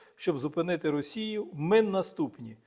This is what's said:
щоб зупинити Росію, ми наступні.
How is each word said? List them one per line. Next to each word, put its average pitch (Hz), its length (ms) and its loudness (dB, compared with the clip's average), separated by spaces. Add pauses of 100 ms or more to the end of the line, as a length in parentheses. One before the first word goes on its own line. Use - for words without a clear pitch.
(160)
щоб 156 240 -2
зупинити 160 500 0
Росію, 214 640 -2
ми 170 280 4
наступні. 160 840 -2